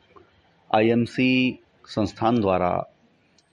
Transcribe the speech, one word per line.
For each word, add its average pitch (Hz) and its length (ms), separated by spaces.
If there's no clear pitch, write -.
आईएमसी 120 840
संस्थान 113 540
द्वारा 90 540